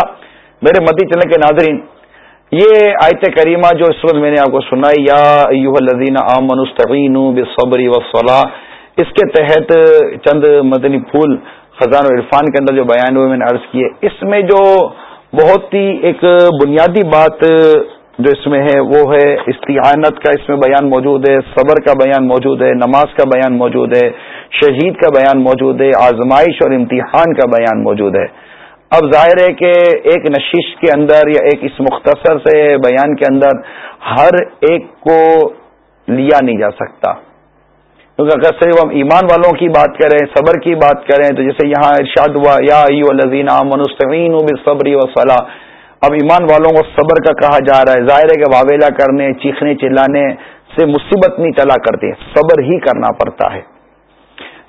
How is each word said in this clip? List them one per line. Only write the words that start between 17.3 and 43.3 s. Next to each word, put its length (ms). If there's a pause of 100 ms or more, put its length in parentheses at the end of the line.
جو 120
اس 160
میں 140
ہے، 200
وہ 220 (100)
ہے 140 (240)
استعانت 720
کا، 100
اس 160
میں 80
بیان 340
موجود 380
ہے، 80 (160)
صبر 320
کا 160
بیان 260
موجود 360
ہے، 100
نماز 440
کا 120
بیان 300
موجود 380
ہے، 120 (500)
شہید 380
کا 180
بیان 280
موجود 380
ہے، 80 (120)
آزمائش 640
اور 100
امتحان 600
کا 200
بیان 280
موجود 340
ہے۔ 100 (640)
اب 220
ظاہر 280
ہے 200
کہ 100 (400)
ایک 200
نشست 500
کے 160
اندر 320
یا 160
ایک 200
اس 160
مختصر 640
سے 120 (260)
بیان 320
کے 140
اندر 260 (540)
ہر 280 (320)
ایک 140 (160)
کو 180 (880)
لیا 360
نہیں 140
جا 120
سکتا، 440
کیونکہ 1200
اگر 240
صرف 240
ہم 160
ایمان 320
والوں 260
کی 100 (100)
بات 240
کریں، 160 (180)
صبر 240
کی 140
بات 340
کریں، 280
تو 60
جیسے 260
یہاں 320
ارشاد 420
ہوا، 180 (100)
یا 220
ایھا 180
الذین 420